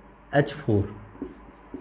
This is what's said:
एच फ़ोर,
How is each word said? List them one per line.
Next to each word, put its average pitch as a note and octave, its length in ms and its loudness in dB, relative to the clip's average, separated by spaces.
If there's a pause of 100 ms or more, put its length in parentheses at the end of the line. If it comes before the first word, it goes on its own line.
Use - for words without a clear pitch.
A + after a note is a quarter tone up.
(320)
एच C#3+ 240 4
फ़ोर, - 400 2 (840)